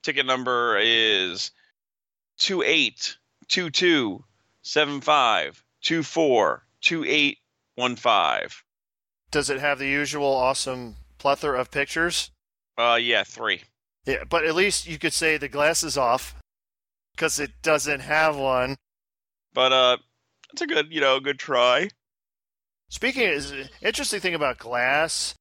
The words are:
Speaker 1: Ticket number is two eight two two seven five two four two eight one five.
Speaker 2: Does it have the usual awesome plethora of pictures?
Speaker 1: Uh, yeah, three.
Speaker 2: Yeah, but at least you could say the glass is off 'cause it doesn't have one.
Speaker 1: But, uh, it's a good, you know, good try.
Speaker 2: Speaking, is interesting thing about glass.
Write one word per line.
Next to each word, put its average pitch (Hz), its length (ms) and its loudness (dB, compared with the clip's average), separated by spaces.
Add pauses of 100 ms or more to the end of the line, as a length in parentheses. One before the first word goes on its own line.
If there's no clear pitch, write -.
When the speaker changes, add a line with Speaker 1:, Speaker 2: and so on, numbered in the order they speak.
Speaker 1:
Ticket 139 240 -2
number 123 560 0
is 104 680 0 (840)
two 185 260 0
eight 143 540 0 (300)
two 175 240 -2
two 139 540 0 (380)
seven 147 380 0
five 117 640 2 (200)
two 160 200 0
four 120 640 2 (160)
two 165 240 -2
eight 143 340 0 (380)
one 123 180 -2
five. 82 720 0 (680)
Speaker 2:
Does 147 200 -2
it 135 100 -2
have 143 180 0
the 135 80 -6
usual 143 460 -2
awesome 127 640 -2 (220)
plethora 139 420 0
of 127 100 -6
pictures? 165 600 -4 (440)
Speaker 1:
Uh, 117 240 4
yeah, 117 220 2
three. 107 400 -4 (420)
Speaker 2:
Yeah, 135 240 -4
but 165 160 0
at 160 120 0
least 190 320 -2
you 156 100 -10
could 156 140 -4
say 156 240 0
the 143 120 -6
glass 147 360 0
is 143 120 -4
off 127 380 0 (840)
'cause 160 220 -2
it 143 140 -6 (100)
doesn't 147 380 0
have 156 360 2
one. 131 400 0 (760)
Speaker 1:
But, 131 200 4
uh, 127 240 4 (560)
it's - 100 -8
a 330 40 -4
good, 156 260 -2
you 156 80 -4
know, 135 200 4
good 135 180 -4
try. 127 520 2 (1000)
Speaker 2:
Speaking, 254 340 -4
is 143 320 -2 (260)
interesting 214 400 -4
thing 175 140 -2
about 143 240 -2
glass. 127 840 -2